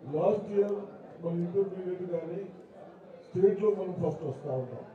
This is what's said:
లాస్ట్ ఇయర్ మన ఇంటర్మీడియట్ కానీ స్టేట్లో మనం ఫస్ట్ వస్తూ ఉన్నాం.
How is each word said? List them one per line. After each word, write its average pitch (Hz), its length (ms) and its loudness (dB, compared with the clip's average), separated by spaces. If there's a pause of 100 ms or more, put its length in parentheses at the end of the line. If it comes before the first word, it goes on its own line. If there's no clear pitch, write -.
(140)
లాస్ట్ 196 400 4
ఇయర్ 202 200 4 (480)
మన 170 100 -2 (120)
ఇంటర్మీడియట్ 185 600 0 (100)
కానీ 160 260 -4 (840)
స్టేట్లో 196 440 6 (100)
మనం 180 240 -4
ఫస్ట్ 156 260 0
వస్తూ 135 220 -6 (100)
ఉన్నాం. - 340 -10